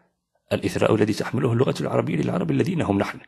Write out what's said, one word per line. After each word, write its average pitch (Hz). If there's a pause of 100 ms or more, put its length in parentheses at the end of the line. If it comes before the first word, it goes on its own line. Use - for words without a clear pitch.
(520)
الإثراء -
الذي 107
تحمله -
اللغة 131
العربية 127
للعرب 127
الذين 139
هم 98
نحن، -